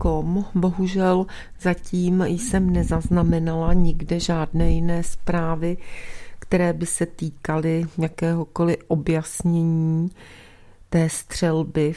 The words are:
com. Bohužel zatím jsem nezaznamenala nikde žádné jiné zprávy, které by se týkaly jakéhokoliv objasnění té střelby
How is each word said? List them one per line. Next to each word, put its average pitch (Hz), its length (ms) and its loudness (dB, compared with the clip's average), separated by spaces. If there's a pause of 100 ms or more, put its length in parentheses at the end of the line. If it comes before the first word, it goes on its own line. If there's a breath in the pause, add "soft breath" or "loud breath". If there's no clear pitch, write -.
com. 165 420 0 (100)
Bohužel 185 720 2 (340 loud breath)
zatím 180 640 0
jsem 180 480 0
nezaznamenala 165 1000 2
nikde 170 480 4
žádné 165 500 0
jiné 170 320 2
zprávy, 165 720 0 (600 loud breath)
které 175 340 2
by 165 140 -6
se - 200 -4
týkaly 160 800 -2 (120)
jakéhokoliv 165 800 -2 (120)
objasnění 165 1200 0 (800 loud breath)
té 165 180 2
střelby 160 880 -2